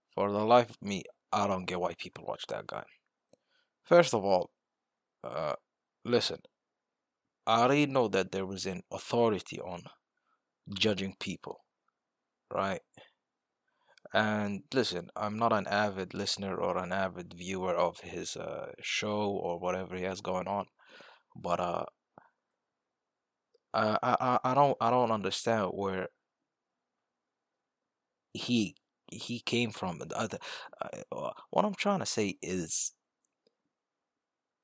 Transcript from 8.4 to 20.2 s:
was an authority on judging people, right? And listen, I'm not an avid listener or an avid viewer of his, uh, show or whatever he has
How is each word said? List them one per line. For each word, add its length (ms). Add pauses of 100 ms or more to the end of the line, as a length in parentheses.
was 180
an 260
authority 720
on 220 (920)
judging 480
people, 400 (920)
right? 300 (1300)
And 480 (100)
listen, 420
I'm 240
not 140
an 140
avid 480
listener 420
or 220
an 140
avid 440
viewer 380
of 260
his, 360
uh, 320 (120)
show 400
or 380
whatever 380
he 80
has 180